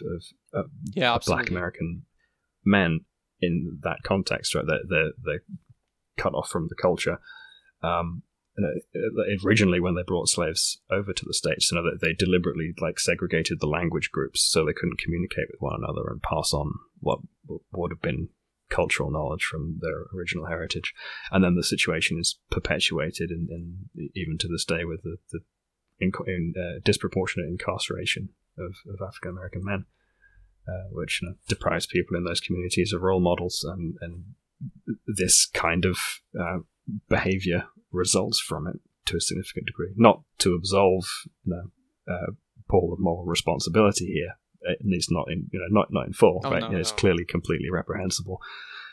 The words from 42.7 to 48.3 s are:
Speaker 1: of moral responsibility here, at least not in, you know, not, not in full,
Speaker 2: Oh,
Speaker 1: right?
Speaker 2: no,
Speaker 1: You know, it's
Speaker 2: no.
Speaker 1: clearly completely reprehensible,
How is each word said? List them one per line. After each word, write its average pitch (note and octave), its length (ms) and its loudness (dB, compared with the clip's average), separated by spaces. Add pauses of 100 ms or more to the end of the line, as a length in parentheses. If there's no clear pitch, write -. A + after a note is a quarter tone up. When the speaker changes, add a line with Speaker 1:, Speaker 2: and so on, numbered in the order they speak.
Speaker 1:
of F2+ 60 -8
moral F2 260 0
responsibility F2 880 4
here, E2+ 240 -2 (320)
at F2+ 160 0
least F2+ 260 2
not E2+ 200 2
in, E2 200 -4
you F2+ 80 -4
know, F2 100 -4
not, G#2 220 6
not F#2 160 0
in G2 60 -8
full, F#2 300 8
Speaker 2:
Oh, C#3 80 -2
Speaker 1:
right? - 100 2
Speaker 2:
no, A2+ 60 -4
Speaker 1:
You A2 60 -4
know, F2+ 60 0
it's D#2+ 120 -2
Speaker 2:
no. - 60 -6
Speaker 1:
clearly F2 280 4
completely E2+ 460 -2
reprehensible, F#2 680 -4 (540)